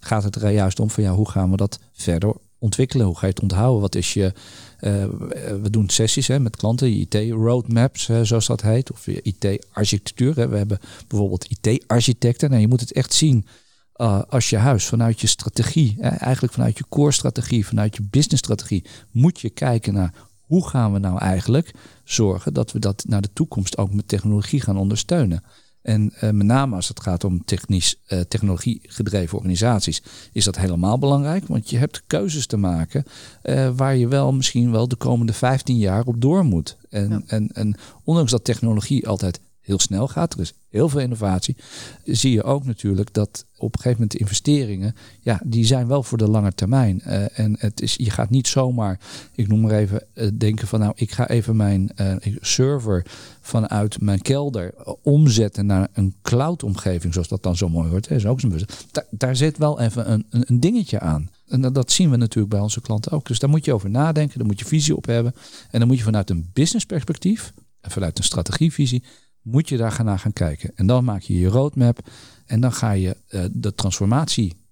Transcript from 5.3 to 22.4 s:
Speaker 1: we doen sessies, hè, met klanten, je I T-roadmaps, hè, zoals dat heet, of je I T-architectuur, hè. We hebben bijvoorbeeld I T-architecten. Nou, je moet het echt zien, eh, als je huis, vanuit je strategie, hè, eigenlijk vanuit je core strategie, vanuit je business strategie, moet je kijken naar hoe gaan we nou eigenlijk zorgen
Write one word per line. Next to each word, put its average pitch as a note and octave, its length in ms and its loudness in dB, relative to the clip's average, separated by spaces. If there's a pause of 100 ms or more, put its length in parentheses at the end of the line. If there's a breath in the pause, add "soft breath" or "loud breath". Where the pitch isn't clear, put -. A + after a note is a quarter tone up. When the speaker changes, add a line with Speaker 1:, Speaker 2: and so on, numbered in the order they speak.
Speaker 1:
we G#2 80 -2
doen G#2+ 180 2
sessies, A2+ 380 0
hè, C3 120 0
met A#2+ 180 0
klanten, A#2+ 340 0
je G2+ 60 0
I G2 120 -2
T-roadmaps, A#2 1000 0
hè, A2+ 180 2
zoals A2 220 2
dat A#2 160 -2
heet, A#2 300 2
of - 140 -14
je - 160 -6
I - 160 -4
T-architectuur, G#2 1000 -2
hè. B2 120 0
We A2+ 80 -2
hebben G2+ 220 0 (300 loud breath)
bijvoorbeeld G2 420 -2
I A#2 280 0
T-architecten. A#2+ 720 2
Nou, C3 120 4
je G#2+ 80 6
moet B2 120 4
het A#2+ 120 -10
echt - 200 -2
zien, C3 340 4 (480 soft breath)
eh, G#2 340 0
als B2 220 0
je A2+ 60 2
huis, A2 300 4
vanuit A2+ 340 0
je G#2+ 60 -2
strategie, A2 760 0
hè, - 80 0
eigenlijk - 440 -2
vanuit A#2+ 260 0
je - 100 -8
core C#3+ 240 2
strategie, A#2+ 540 -2
vanuit G#2+ 300 -2
je G#2+ 140 -6
business C#3 320 2
strategie, G2 420 -4 (280 loud breath)
moet C#3+ 280 2
je A2 100 -6
kijken A2+ 440 -2
naar F#2 200 0 (260 loud breath)
hoe F3 280 0
gaan A2+ 240 0
we G2+ 60 0
nou F#2+ 200 -2
eigenlijk G#2 560 0 (300 loud breath)
zorgen G2 500 0